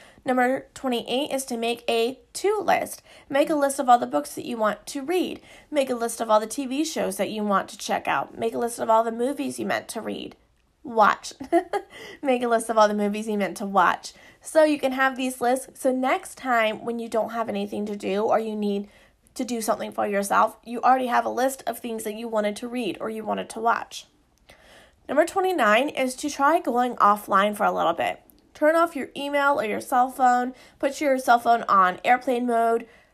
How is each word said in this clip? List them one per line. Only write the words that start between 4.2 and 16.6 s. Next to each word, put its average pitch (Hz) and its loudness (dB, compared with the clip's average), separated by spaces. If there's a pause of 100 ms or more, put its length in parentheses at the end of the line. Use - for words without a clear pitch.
that - -12
you 240 -8
want 214 -2
to 277 -8
read. 320 -2 (280)
Make 269 0
a 247 -4
list 233 -4
of 226 0
all 214 8
the 214 -6
T 269 -6
V 269 -2
shows 190 -4
that 196 -2
you 214 -6
want 196 0
to - -18
check - -4
out. 147 -2
Make 226 -4
a 247 -4
list 240 -4
of 240 -2
all 226 6
the 233 -4
movies 254 -4
you 208 -4
meant 214 -2
to 220 -8
read. - -10 (480)
Watch. 220 2 (440)
<laughs> - -14
Make 254 2
a 247 -2
list 226 0
of 220 2
all 208 8
the 208 0
movies 208 -2
you 208 -2
meant 190 -2
to - -8
watch. 190 2 (280)
So 311 4
you 302 2
can 262 -2
have 262 0
these 254 -4
lists. 254 -2
So 262 2
next 262 -2
time 226 -2